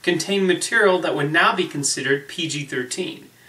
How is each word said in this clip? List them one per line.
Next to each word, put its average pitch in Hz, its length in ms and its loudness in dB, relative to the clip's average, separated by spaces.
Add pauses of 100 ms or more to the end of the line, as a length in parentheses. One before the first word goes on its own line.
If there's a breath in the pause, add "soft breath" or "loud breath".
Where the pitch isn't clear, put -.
contain 190 440 0
material 185 540 2
that 165 140 0
would 147 160 0
now 175 240 4
be 180 140 0
considered 139 600 -2
P 160 200 -6
G 143 160 -6
thirteen. 127 640 -8 (200 loud breath)